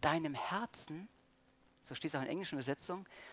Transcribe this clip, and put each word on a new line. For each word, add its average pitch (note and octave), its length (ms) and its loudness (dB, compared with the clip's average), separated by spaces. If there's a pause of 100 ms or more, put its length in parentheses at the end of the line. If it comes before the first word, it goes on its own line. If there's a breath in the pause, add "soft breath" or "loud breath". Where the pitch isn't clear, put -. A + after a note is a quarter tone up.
deinem D#3 340 6
Herzen, F#3 720 -2 (760)
so - 120 -10
steht D#3 160 -2
es - 40 0
auch C#3+ 40 2
in C3 60 0
der - 80 0
englischen E3+ 220 -2
Übersetzung, C#3+ 500 0 (280 loud breath)